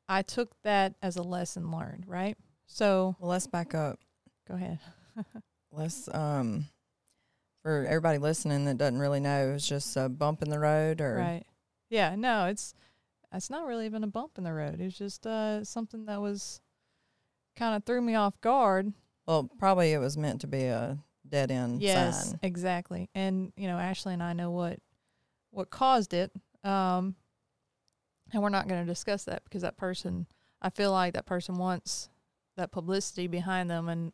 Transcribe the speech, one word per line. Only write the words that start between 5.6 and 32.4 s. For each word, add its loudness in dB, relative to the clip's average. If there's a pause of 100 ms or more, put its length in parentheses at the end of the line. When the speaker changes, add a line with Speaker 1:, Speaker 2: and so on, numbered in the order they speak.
Speaker 2:
Let's, -6
um, 0 (960)
for 0
everybody 2
listening 0
that 2
doesn't 2
really 2
know, 2
it 0
was -2
just -4
a 0
bump 0
in -2
the -2
road, 4
or 0
Speaker 1:
Right. -2 (460)
Yeah, 2
no, 2
it's, -4 (580)
it's -8
not -6
really -4
even -4
a -2
bump -6
in -6
the -4
road. -4
It's -6
just, -10
uh, 0
something -8
that -4
was -6 (920)
kinda 0
threw 2
me 2
off 2
guard. 4 (340)
Speaker 2:
Well, 2 (120)
probably 6
it 4
was 0
meant 0
to -6
be 0
a 0 (300)
dead 2
end 0
Speaker 1:
Yes, 2
Speaker 2:
sign. -6
Speaker 1:
exactly. -2
And, -2
you -6
know, -2
Ashley -4
and -4
I -2
know -4
what, -4 (720)
what -6
caused 4
it. 0 (320)
Um, 0 (1200)
and 0
we're 2
not 2
gonna 0
discuss -4
that -6
because -8
that -4
person, -4 (340)
I -2
feel 2
like 2
that -2
person -2
wants -2 (480)